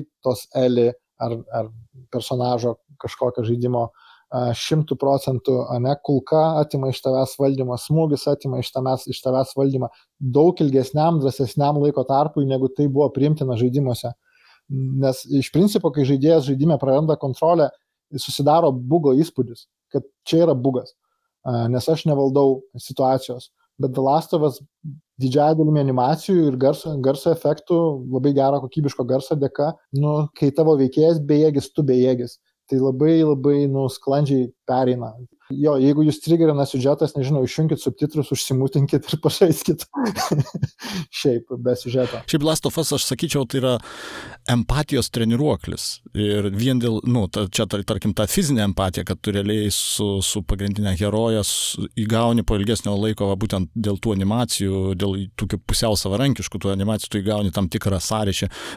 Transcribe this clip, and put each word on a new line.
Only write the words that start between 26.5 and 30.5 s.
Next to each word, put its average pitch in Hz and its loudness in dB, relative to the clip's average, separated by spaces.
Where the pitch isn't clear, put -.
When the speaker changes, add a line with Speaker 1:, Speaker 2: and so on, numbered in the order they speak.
Speaker 1:
ir 127 -2
garso, 135 0
garso 139 0
efektų, 156 0
labai 131 0
gero 139 2
kokybiško 135 -4
garso 131 0
dėka, 143 -2
nu, 147 0
kai 143 2